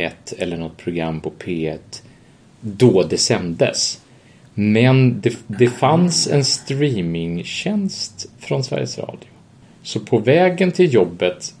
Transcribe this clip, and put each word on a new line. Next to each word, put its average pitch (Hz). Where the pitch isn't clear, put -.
ett -
eller 87
något 80
program 82
på 80
P 82
ett -
då 104
det 82
sändes. 95
Men 123
det, 120
det 117
fanns 165
en 143
streamingtjänst 123
från 139
Sveriges 135
Radio. -
Så -
på -
vägen 175
till 175
jobbet 90